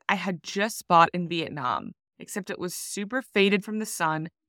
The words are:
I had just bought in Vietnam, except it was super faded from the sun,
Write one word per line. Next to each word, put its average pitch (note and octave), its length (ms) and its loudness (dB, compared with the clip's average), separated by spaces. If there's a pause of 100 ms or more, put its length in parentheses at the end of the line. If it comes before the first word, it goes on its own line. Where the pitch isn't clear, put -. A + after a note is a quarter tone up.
I G3+ 80 2
had F3+ 260 -4
just - 460 -4
bought E3+ 260 8
in F3 140 -2
Vietnam, C#3+ 680 -4 (220)
except - 320 -10
it - 100 -8
was F3 140 -6
super G#3 480 -6
faded G3+ 440 2
from G#3+ 140 -6
the G#3+ 60 -4
sun, D#3+ 440 -2 (200)